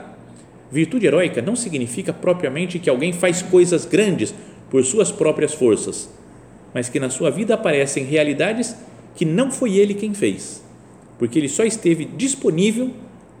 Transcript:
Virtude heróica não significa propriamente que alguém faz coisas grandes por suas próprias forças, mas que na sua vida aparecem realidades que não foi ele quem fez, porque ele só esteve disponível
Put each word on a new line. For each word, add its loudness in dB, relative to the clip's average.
Virtude 0
heróica 2
não -2
significa -4
propriamente -2
que -2
alguém 2
faz 0
coisas 4
grandes 0
por 4
suas 2
próprias 0
forças, 0
mas -4
que -4
na -2
sua 0
vida 0
aparecem 0
realidades 0
que -2
não 0
foi -2
ele 4
quem -6
fez, -4
porque -2
ele 0
só 0
esteve 0
disponível 0